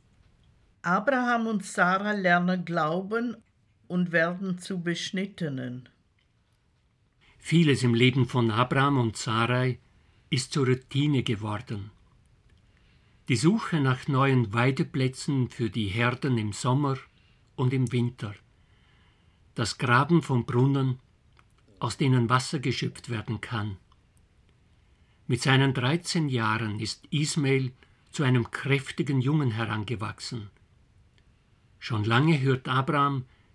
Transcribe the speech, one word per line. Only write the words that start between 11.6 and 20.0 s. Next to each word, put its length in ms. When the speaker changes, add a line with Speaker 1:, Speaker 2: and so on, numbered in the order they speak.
Speaker 2:
Die 80
Suche 420
nach 300
neuen 420
Weideplätzen 1000
für 200
die 180
Herden 500
im 140
Sommer 460
und 160
im 220
Winter. 420
Das 220
Graben 440